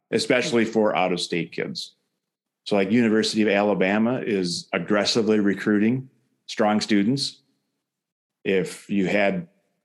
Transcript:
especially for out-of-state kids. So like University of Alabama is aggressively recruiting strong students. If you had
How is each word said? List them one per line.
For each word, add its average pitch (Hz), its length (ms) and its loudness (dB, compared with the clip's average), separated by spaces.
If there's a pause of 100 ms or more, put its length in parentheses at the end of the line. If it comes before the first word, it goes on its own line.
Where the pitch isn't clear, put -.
(120)
especially 117 540 0
for 110 300 0
out-of-state 87 560 -2
kids. - 440 -10 (680)
So 104 100 -2
like 98 160 0
University 110 500 2
of 107 80 2
Alabama 104 720 2
is 90 500 -4
aggressively 104 680 0
recruiting 104 680 0 (360)
strong 107 340 0
students. 107 600 -2 (1040)
If 95 440 -2
you 98 180 0
had 98 420 0 (360)